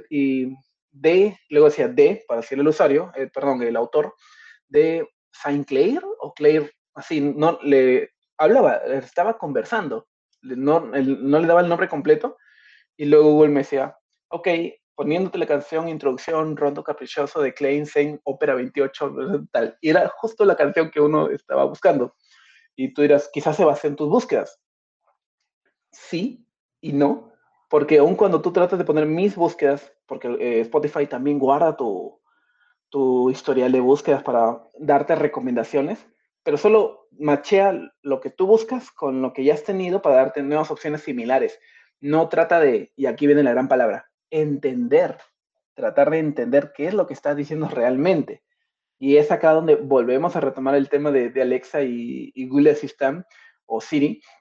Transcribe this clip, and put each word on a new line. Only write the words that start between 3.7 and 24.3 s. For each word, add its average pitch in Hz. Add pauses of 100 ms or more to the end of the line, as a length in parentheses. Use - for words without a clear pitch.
autor, 120 (540)
de 160 (260)
Saint 143
Clair 226 (200)
o -
Clair, 151 (240)
así, 147
no, 147
le 131 (260)
hablaba, 160
estaba 170
conversando, 135 (340)
le, 127
no, 139
el, 135
no 151
le 165
daba 170
el 175
nombre 170
completo, 226 (600)
y 151
luego 151
Google 151
me 143
decía, 135 (340)
"Ok, 170 (480)
poniéndote 165
la 165
canción 160
introducción, 156
rondo 147
caprichoso 143
de 131
Klein, 143
Saint, 147
ópera 139
veintiocho", 135 (380)
tal, 117
y 156
era -
justo 220
la 185
canción 156
que 151
uno 151
estaba -
buscando. - (600)
Y 131
tú 147
dirás, 147
"Quizás 156
se 190
basa 151
en 143
tus 151
búsquedas". 160 (1300)